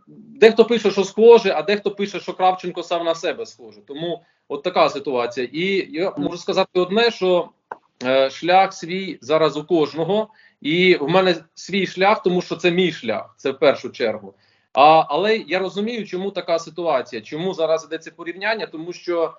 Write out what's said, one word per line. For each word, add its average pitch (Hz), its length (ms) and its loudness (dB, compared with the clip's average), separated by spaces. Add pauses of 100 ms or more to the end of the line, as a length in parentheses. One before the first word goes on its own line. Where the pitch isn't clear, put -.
(160)
дехто 214 480 4
пише, 226 260 0
що 196 140 0
схоже, 214 520 6
а 151 60 -2
дехто 202 280 -2
пише, 196 300 -6
що 180 120 -10
Кравченко 180 500 -2
сам 170 220 -4
на 165 100 0
себе 135 320 -6
схоже. 107 400 -20
Тому 160 360 -10 (260)
от 143 140 -10
така 160 260 2
ситуація. 127 640 -4
І 180 400 -2
я 170 260 -4
можу 156 180 -4
сказати 180 440 -2
одне, 208 300 2
що, 180 380 0 (560)
е, 131 260 2
шлях 190 440 2
свій 180 460 -10
зараз 147 360 0
у 151 80 -6
кожного. 165 640 -2 (320)
І 175 400 2
в 139 80 -2
мене 185 260 4 (200)
свій 185 320 -4
шлях, 196 360 0
тому 180 200 2
що 170 140 -8
це 180 140 0
мій 175 220 2
шлях, 107 460 -8
це 139 120 -4
в 131 80 -8
першу 127 320 2
чергу. 104 440 -6 (380)
А, 156 360 6
але 196 280 0
я 180 220 -4
розумію, 202 480 -6
чому 190 240 -8
така 175 280 -2
ситуація, 156 640 -4
чому 160 320 -6
зараз 156 300 -2
іде 156 140 -10
це 160 120 -20
порівняння, 180 560 -8
тому 165 260 -12
що 170 460 -4